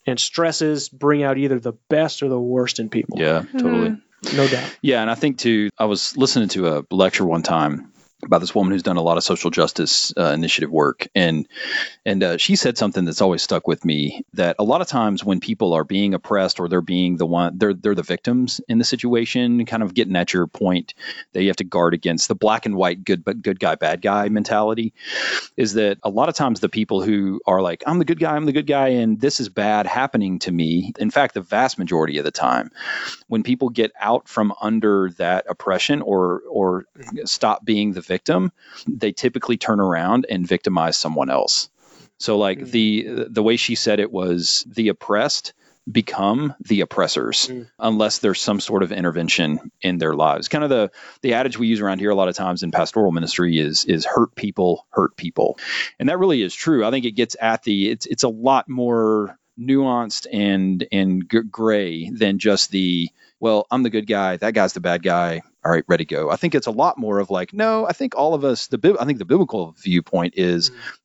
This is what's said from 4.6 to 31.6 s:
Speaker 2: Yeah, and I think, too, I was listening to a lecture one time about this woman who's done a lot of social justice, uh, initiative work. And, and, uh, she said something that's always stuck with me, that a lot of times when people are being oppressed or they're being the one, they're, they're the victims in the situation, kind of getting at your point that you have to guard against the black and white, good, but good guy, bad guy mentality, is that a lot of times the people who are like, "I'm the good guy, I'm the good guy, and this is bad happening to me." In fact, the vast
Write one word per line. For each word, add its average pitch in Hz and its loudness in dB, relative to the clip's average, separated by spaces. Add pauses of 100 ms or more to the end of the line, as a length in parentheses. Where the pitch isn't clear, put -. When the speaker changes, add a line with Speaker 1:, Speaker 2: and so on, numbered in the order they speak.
Speaker 2:
Yeah, 127 2
and 110 0
I 113 0
think, 139 0
too, 107 2
I 110 2
was 104 -2
listening 127 2
to 92 0 (100)
a 73 -2
lecture 95 4
one 85 2
time 76 0 (360)
about 90 4
this 90 -4
woman 95 2
who's 95 -2
done 90 0
a 85 0
lot 85 2
of 82 0
social 87 0
justice, - 0
uh, 87 2
initiative 80 0
work. 73 0
And, 82 2 (580)
and, 98 0
uh, 87 0
she 190 2
said 123 0
something 98 0
that's 82 -2
always 92 2
stuck - -2
with 82 0
me, 73 -2 (100)
that 87 0
a 107 0
lot 127 2
of 175 -2
times 104 -2
when 95 0
people 95 0
are 80 2
being 95 0
oppressed 95 -2
or 87 -2
they're 90 4
being 90 0
the 85 0
one, 85 0
they're, 101 2
they're 101 -2
the 90 -4
victims 120 -2
in 113 2
the 120 4
situation, 120 0
kind 113 -4
of 92 -4
getting 98 0
at 87 0
your 90 2
point 90 -2 (400)
that 90 0
you 95 4
have 92 2
to - -4
guard 87 2
against 85 -2
the 110 -2
black 107 0
and 104 -4
white, 92 0
good, 90 0
but - -4
good 98 -4
guy, 80 0
bad 82 -2
guy 104 0
mentality, 107 0 (640)
is 104 0
that 104 2
a 107 -2
lot 120 2
of 160 -4
times 123 0
the 98 0
people 104 -2
who 98 -2
are 95 4
like, 87 -4
"I'm 160 0
the 170 2
good 160 0
guy, 156 0
I'm 151 -2
the 147 2
good 147 0
guy, 139 2
and 113 2
this 139 0
is 107 -4
bad 104 0
happening 110 0
to 92 -4
me." 85 0
In 104 0
fact, 139 2
the 98 -4
vast 107 0